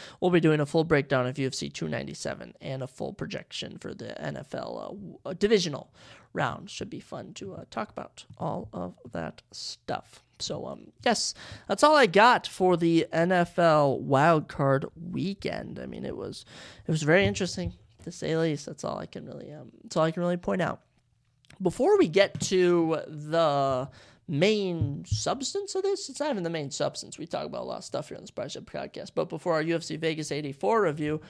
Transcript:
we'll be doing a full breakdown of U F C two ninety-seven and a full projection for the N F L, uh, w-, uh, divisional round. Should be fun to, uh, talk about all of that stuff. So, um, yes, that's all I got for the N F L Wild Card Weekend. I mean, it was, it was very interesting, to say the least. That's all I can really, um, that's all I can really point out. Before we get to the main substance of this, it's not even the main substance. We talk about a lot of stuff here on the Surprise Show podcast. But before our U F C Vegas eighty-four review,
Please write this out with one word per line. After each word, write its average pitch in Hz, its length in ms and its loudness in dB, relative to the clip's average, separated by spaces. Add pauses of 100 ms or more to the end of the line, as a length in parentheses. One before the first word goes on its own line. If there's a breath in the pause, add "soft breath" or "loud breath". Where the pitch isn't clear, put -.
(200 loud breath)
we'll 180 120 2
be 175 80 6
doing 156 200 6
a 147 60 2
full 160 180 2
breakdown 139 440 2
of 131 100 -6
U 135 100 0
F 123 60 -4
C 147 160 -6
two 160 180 -8
ninety-seven - 760 -8
and 135 200 -8
a 127 60 -8
full - 260 -8
projection - 640 -10
for - 160 -12
the - 260 -12
N 151 160 -8
F - 200 -14
L, 58 240 -8
uh, 50 80 -10
w-, 202 360 -14
uh, - 100 -8
divisional 175 600 2 (400 loud breath)
round. - 360 -4
Should - 200 -10
be 110 100 -12
fun - 360 -14
to, 190 180 -12
uh, - 160 -14
talk 220 200 -8
about - 360 -14 (120)
all - 360 -6
of 90 220 -8 (160)
that - 400 -8
stuff. - 720 -10 (160)
So, - 280 -6
um, - 240 -14 (120)
yes, - 300 0 (340 loud breath)
that's - 160 0
all 302 120 10
I 277 100 8
got 202 400 8
for 185 320 4
the 165 340 4
N 170 200 2
F 175 260 2
L 151 420 6
Wild 147 480 4
Card 139 380 2 (100)
Weekend. 180 840 -6
I - 80 -10
mean, - 180 -10
it - 100 -6
was, - 300 -10 (400 loud breath)
it - 60 -2
was 156 100 0
very 170 240 6
interesting, 180 480 -2 (300)
to 170 80 -12
say - 240 -4
the 160 40 0
least. 160 280 -2
That's 143 160 -14
all - 160 -4
I 160 80 -10
can - 180 -14
really, - 260 -14
um, 147 200 -18 (100)
that's - 160 -6
all 160 60 4
I 165 80 2
can 175 100 -4
really 175 160 0
point 190 240 -2
out. - 200 -2 (800)
Before 254 380 4
we 330 100 8
get 190 340 4
to 175 680 4
the 147 800 0 (380 loud breath)
main 170 800 0
substance 277 680 -4
of 381 80 -2
this, 392 260 -2
it's 269 120 -12
not 302 100 -2
even 202 140 -2
the 165 80 -2
main 151 180 -4
substance. 139 480 -4
We 156 80 -10
talk 151 220 -6
about - 160 -8
a - 0 -
lot 60 160 -8
of - 40 -16
stuff - 260 -8
here - 80 -12
on - 40 -16
the - 60 -18
Surprise - 240 -8
Show - 80 -12
podcast. - 560 -12
But 165 140 0
before 160 240 -2
our 156 100 2
U 165 120 0
F 160 60 0
C 156 140 -8
Vegas 156 360 -4
eighty-four 151 520 0
review, 151 360 0 (100)